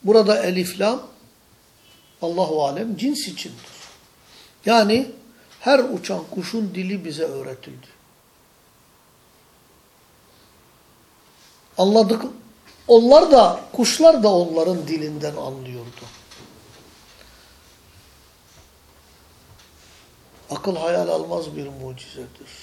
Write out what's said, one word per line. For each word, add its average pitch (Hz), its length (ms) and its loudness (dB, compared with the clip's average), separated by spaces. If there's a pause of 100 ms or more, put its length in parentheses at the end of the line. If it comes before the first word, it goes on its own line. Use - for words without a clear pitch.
Burada 208 380 4
elif 180 380 -4
lam, 226 220 -2 (1200)
Allahu 170 420 -2
alem, 180 320 -6
cins 233 320 -6
içindir. - 440 -16 (920)
Yani 226 440 2 (500)
her 269 180 2
uçan 196 460 -4 (100)
kuşun 190 400 -8
dili 185 300 -8
bize 156 200 -8
öğretildi. 135 640 -12 (4000)
Anladık. 208 460 2 (640)
Onlar 254 420 8
da, 214 300 6 (120)
kuşlar 294 500 4
da 208 120 4
onların 165 540 -2
dilinden 151 480 -8
anlıyordu. 127 680 -14 (4000)
Akıl - 260 -8
hayal 170 320 -4
almaz 160 480 -6
bir 143 120 -12
mucizedir. 131 800 -18 (140)